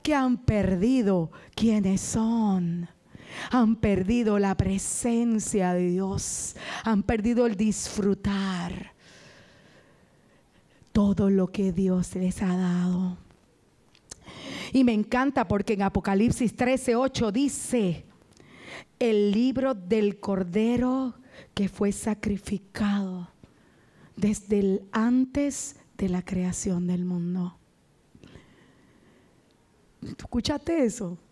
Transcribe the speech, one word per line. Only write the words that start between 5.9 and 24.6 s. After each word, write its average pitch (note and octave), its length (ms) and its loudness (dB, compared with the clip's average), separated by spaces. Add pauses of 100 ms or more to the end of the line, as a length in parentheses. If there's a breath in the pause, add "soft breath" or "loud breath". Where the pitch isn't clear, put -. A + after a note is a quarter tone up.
Han G#3+ 200 2
perdido A#3+ 420 2
el A3 100 0
disfrutar G3 1400 -2 (2000 loud breath)
todo G3+ 380 4
lo F#3+ 180 4
que F#3+ 240 -2
Dios F#3 440 0
les F#3 280 -2
ha F3+ 120 0
dado. F3+ 640 0 (1500 loud breath)
Y C4+ 120 4
me A#3+ 100 4
encanta B3 540 0
porque G#3 260 0
en G3 100 0
Apocalipsis G3 720 2
trece B3+ 400 0
ocho A#3+ 360 0
dice, A3+ 720 -2 (960 loud breath)
"El G#3 320 4
libro B3+ 440 2
del G3+ 440 0
Cordero A#3 960 0 (400 loud breath)
que G3 160 0
fue G3+ 220 0
sacrificado G3+ 1400 -4 (840 soft breath)
desde G#3 440 0
el G3 320 2